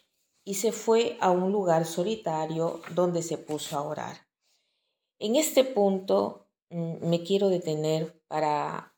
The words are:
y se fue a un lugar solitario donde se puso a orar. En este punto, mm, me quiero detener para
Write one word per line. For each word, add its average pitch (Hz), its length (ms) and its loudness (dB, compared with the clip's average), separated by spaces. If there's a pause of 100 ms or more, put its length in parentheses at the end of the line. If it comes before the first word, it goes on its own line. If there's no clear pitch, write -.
(440)
y 196 120 -8
se 214 160 0
fue 226 480 2
a 185 100 4
un 185 220 2
lugar 170 340 2
solitario 165 960 -2 (140)
donde 175 260 2
se 160 160 -4
puso 151 400 -6
a 143 60 -2
orar. 151 440 -10 (920)
En 214 160 0
este 294 280 4
punto, 202 840 0 (240)
mm, 165 360 -6
me 170 160 2
quiero 196 260 4
detener 160 800 0
para 151 720 -2